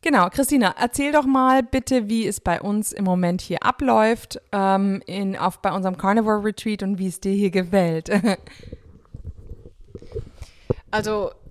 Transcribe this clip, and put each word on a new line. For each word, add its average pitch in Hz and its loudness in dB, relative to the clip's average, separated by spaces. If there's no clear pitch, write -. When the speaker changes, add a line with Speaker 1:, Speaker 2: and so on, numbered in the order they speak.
Speaker 1:
Genau, 226 4
Christina, 247 2
erzähl 285 -2
doch 302 4
mal 262 4
bitte, 247 0
wie 226 0
es 202 -4
bei 170 -2
uns 208 -2
im 196 -4
Moment 180 0
hier - -8
abläuft, 226 0
ähm, 196 0
in, 196 -6
auf, - -4
bei 190 0
unserem 185 -2
Carnivore 214 2
Retreat 214 -4
und 196 -2
wie 190 -4
es 180 -8
dir 196 -2
hier 196 2
gefällt. 170 0
<laughs> 190 4
Speaker 2:
Also, 208 -2